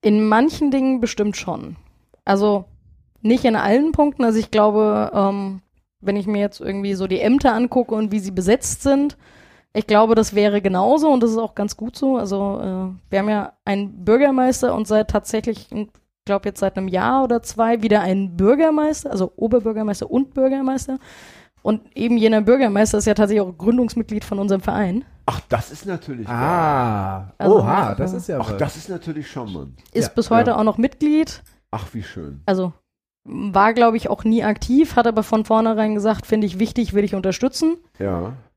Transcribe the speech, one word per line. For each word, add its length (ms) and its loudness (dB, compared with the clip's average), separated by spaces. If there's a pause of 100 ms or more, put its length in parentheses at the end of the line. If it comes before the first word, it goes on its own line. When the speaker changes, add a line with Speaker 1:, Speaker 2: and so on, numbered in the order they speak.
Speaker 1:
In 220 4
manchen 460 2
Dingen 280 0
bestimmt 360 -4
schon. 400 -10 (480)
Also 400 0 (560)
nicht 240 2
in 100 4
allen 380 2
Punkten. 320 0
Also 160 2
ich 100 -8
glaube, 640 2
ähm, 480 -2 (380)
wenn 160 -4
ich 100 -4
mir 140 -2
jetzt 200 -4
irgendwie 340 -6
so 120 -4
die 140 -2
Ämter 340 2
angucke 400 0
und 160 -2
wie 80 -2
sie 140 -6
besetzt 500 -2
sind, 340 2 (560)
ich 140 -4
glaube, 300 4
das 180 0
wäre 260 2
genauso 480 2
und 140 4
das 80 2
ist 80 -2
auch 160 -6
ganz 220 -4
gut 180 -10
so. 220 0
Also, 440 -4
äh, 500 -8
wir 100 0
haben 80 -2
ja 240 -2 (120)
einen 400 -6
Bürgermeister 720 2
und 140 -4
seit 200 2
tatsächlich, 600 -4
ich 160 -8 (380)
glaub 220 -2
jetzt 120 -8
seit 180 -2
einem 120 -6
Jahr 340 0
oder 200 0
zwei, 400 0
wieder 180 4
einen 360 -2
Bürgermeister, 720 2
also 280 -2
Oberbürgermeister 760 -2
und 240 -2
Bürgermeister. 640 -2 (640)
Und 340 -4
eben 200 0
jener 240 4
Bürgermeister 580 2
ist 80 0
ja 80 4
tatsächlich 320 2
auch 100 -12
Gründungsmitglied 680 -2
von 160 -6
unserem 220 0
Verein. 420 -2 (220)
Speaker 2:
Ach, 220 -6
das 220 -4
ist 160 -16
natürlich 420 -10
Speaker 3:
Ah, 920 0
Speaker 1:
geil. 180 -16
Also 220 4
Speaker 3:
oha, 300 0
Speaker 1:
also 120 -4
Speaker 3:
das 120 -4
ist 140 -10
ja 120 -4
Speaker 2:
Ach, 100 -4
Speaker 3:
was. 60 -4
Speaker 2:
das 200 -4
ist 120 -18
natürlich 420 -10
charmant. 480 -12 (140)
Speaker 1:
Ist 160 0
Speaker 3:
Ja. 80 -10
Speaker 1:
bis 140 -2
heute 200 4
Speaker 2:
Ja. 60 0
Speaker 1:
auch 80 0
noch 140 0
Mitglied. 680 -2 (260)
Speaker 2:
Ach, 220 -8
wie 100 -10
schön. 440 -14
Speaker 1:
Also 260 -2 (520)
war, 480 0
glaub 220 4
ich, 160 -4
auch 140 -6
nie 180 2
aktiv, 540 2
hat 100 4
aber 160 0
von 220 0
vornherein 500 2
gesagt, 320 -2
„Finde 220 0
ich 100 -8
wichtig, 340 -2
will 120 2
ich 100 -4
unterstützen.“ 600 0 (240)
Speaker 2:
Ja. 320 -4 (240)